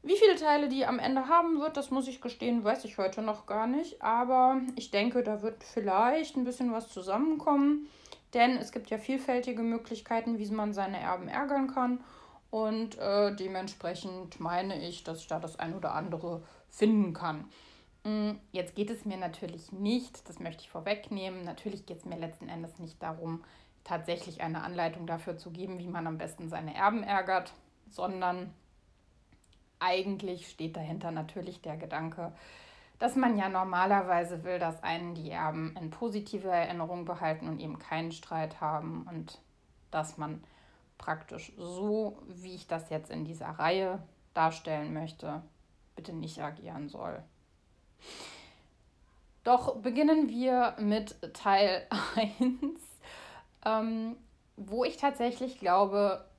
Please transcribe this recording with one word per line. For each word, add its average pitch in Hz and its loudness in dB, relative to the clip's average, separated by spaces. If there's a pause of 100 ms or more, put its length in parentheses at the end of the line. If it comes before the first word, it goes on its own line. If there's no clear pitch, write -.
Wie 311 4
viele 403 10
Teile 294 4
die 262 2
am 247 2
Ende 262 2
haben 330 6
wird, 311 -2
das 285 -2
muss 262 0
ich 262 -10
gestehen, 240 0
weiß 254 2
ich 214 -10
heute 214 0
noch 214 -2
gar 220 0
nicht. 302 -2
Aber 254 6 (140)
ich - -8
denke, 240 4
da 208 -2
wird 220 -4
vielleicht 233 2
ein 254 0
bisschen 247 0
was 226 -4
zusammenkommen. 285 4 (460)
Denn 247 6
es - -6
gibt - -8
ja 220 -2
vielfältige 247 0
Möglichkeiten, 226 -2
wie 208 -4
man 214 0
seine 196 -2
Erben 180 -4
ärgern 269 0
kann. 247 0 (460)
Und, 220 -2
äh, 202 4
dementsprechend 185 -6
meine 175 -2
ich, 175 -10
dass 165 -6
ich - -18
da 165 -2
das 160 -10
ein 170 -2
oder 165 -2
andere 165 -4 (260)
finden 214 6
kann. 156 -4 (640)
Mm, 214 -2 (140)
jetzt 180 -4
geht 208 -2
es 233 -6
mir 196 -4
natürlich 170 -8
nicht, 214 -2
das 160 -16
möchte 165 -10
ich - -20
vorwegnehmen, 190 -4
natürlich 190 -8
geht's 170 -14
mir 170 -8
letzten 165 -10
Endes 165 -10
nicht 165 -12
darum, 165 -6 (400)
tatsächlich 170 -4
eine 165 -4
Anleitung 170 -2
dafür 165 -6
zu 170 -14
geben, 185 -8
wie 175 -10
man 170 -4
am 160 -4
besten 165 -10
seine 165 -8
Erben 208 4
ärgert, 190 0 (360)
sondern 180 -2 (1300)
eigentlich 190 -2
steht 160 -8
dahinter 160 -6
natürlich 170 -8
der 156 -8
Gedanke, 160 -8 (640)
dass 247 2
man 240 4
ja 190 2
normalerweise 185 2
will, 180 -2
dass 165 -2
einen 175 -4
die 160 -8
Erben 160 -2
in 160 -6
positive 202 -4
Erinnerung 175 0
behalten 160 -2
und 160 -4
eben 156 -8
keinen 165 -4
Streit 160 -6
haben 160 -2
und 160 -10 (520)
dass 156 -4
man 156 -6 (540)
praktisch 160 -8
so, 208 -2 (100)
wie 180 -14
ich - -16
das 160 -4
jetzt 156 -6
in 160 -6
dieser 160 -8
Reihe 180 2 (320)
darstellen 160 0
möchte, 160 -6 (540)
bitte 165 -12
nicht 160 -8
agieren 156 -8
soll. - -8 (2250)
Doch 247 6
beginnen 277 4
wir 247 4
mit 208 0 (180)
Teil 196 4 (140)
<laughs> - -2
eins, 254 0 (840)
ähm, 220 0 (400)
wo 208 -2
ich 320 -2
tatsächlich 254 0
glaube 196 4 (140)